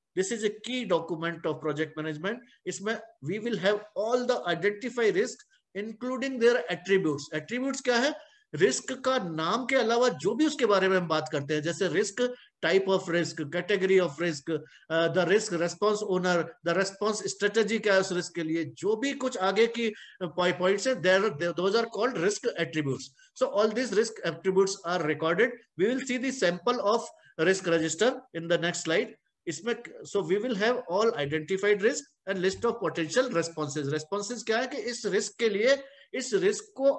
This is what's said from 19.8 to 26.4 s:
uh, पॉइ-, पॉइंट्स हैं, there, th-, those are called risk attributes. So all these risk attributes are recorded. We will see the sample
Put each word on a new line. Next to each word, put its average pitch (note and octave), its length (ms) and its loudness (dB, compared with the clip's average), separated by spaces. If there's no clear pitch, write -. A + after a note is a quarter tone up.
uh, F3 120 -4
पॉइ-, F3+ 240 2
पॉइंट्स G3 280 2
हैं, C4 140 2
there, F#3+ 280 4
th-, E3+ 260 -4
those G3 200 2
are A#3 100 2
called A3+ 320 -2
risk F#3 400 0
attributes. D3+ 520 -4
So - 140 0
all G#3 200 2
these A3 240 -2
risk A3 320 0
attributes F#3+ 600 2
are F3 180 0
recorded. E3 480 2
We F3 100 2
will B3+ 140 0
see B3+ 160 -4
the B3+ 140 -4
sample F#3 500 0